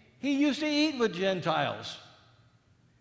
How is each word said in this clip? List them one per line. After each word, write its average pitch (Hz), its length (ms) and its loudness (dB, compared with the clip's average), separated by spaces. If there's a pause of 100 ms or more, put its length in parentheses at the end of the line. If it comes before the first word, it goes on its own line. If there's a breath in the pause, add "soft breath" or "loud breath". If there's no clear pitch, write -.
(180)
he 277 140 -2
used 277 260 2
to 302 80 -2
eat 294 320 0
with 220 160 2
Gentiles." 156 840 -2 (1040)